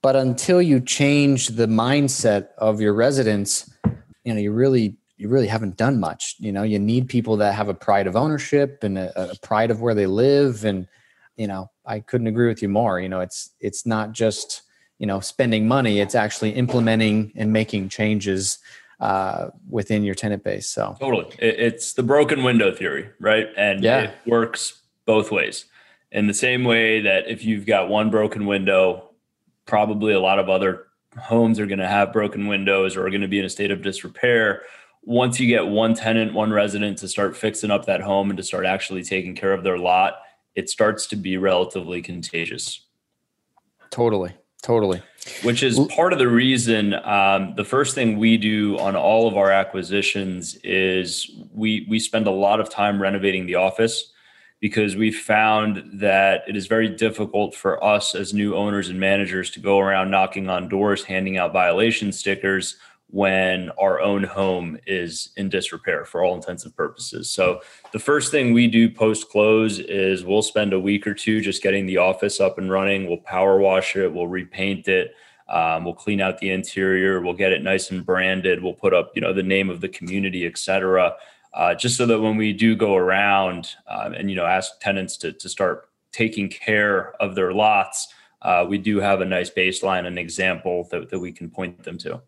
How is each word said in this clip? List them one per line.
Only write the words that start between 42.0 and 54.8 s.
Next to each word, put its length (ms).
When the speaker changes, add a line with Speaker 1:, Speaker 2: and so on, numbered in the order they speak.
Speaker 2:
contagious. 840
Speaker 1:
Totally. 420
Totally. 420
Speaker 2:
Which 180
is 160
Speaker 1:
L- 100
Speaker 2:
part 260
of 60
the 100
reason, 640
um, 540
the 80
first 300
thing 220
we 200
do 420
on 160
all 320
of 80
our 160
acquisitions 1120
is 640
we, 360
we 100
spend 280
a 40
lot 300
of 80
time 320
renovating 440
the 100
office 580
because 360